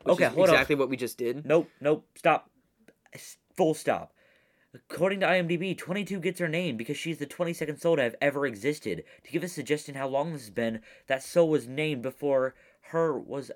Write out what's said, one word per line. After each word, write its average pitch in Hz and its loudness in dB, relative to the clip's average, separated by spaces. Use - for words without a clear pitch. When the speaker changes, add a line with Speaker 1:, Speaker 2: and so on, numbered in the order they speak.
Speaker 1:
which - 4
Speaker 2:
Okay, 175 4
Speaker 1:
is 117 -2
Speaker 2:
hold 180 6
on. 160 8
Speaker 1:
exactly 135 4
what 131 2
we 131 -2
just 117 -4
did. 123 -2
Speaker 2:
Nope, 156 2
nope, 151 0
stop. - 2
S-, - -18
full 160 4
stop. 95 -2
According 190 -2
to 170 2
I 185 4
M 175 0
D 170 2
B, 180 -2
twenty-two 196 -6
gets 180 -2
her 175 0
name 160 -2
because 139 -6
she's 160 -6
the 143 -6
twenty-second 165 -4
soul 170 2
to 139 2
have 117 -2
ever 143 2
existed. 110 -4
To - -20
give 160 -2
a 185 -4
suggestion 147 -4
how 135 -4
long 143 -2
this 143 -10
has 107 -16
been, 113 -2
that 131 -2
soul 170 4
was 131 2
named 139 -4
before 131 0
her 160 2
was 131 -8